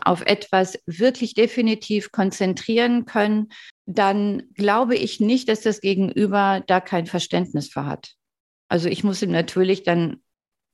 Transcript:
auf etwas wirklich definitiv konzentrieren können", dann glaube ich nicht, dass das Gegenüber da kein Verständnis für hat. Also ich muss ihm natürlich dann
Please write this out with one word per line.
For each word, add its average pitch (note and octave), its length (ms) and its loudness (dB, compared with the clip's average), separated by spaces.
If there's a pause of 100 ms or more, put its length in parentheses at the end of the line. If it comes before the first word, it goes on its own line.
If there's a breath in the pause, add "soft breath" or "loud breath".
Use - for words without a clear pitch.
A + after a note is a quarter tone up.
auf F3 220 2
etwas F#3+ 600 0
wirklich A3+ 480 0
definitiv A3 800 0
konzentrieren A3+ 920 0
können", G#3+ 440 0 (360 loud breath)
dann G3+ 580 0 (100)
glaube A3 420 2
ich - 240 -4
nicht, A#3 300 2
dass A3 120 0
das G#3+ 200 -2
Gegenüber G3 840 0
da F#3 120 4
kein F3+ 260 -4
Verständnis F3 640 -4
für C#3+ 160 -8
hat. - 300 -10 (560)
Also F3 160 0
ich F#3 160 -4
muss F#3+ 180 -2
ihm F#3 100 -2
natürlich F#3 520 0
dann E3+ 380 0 (520)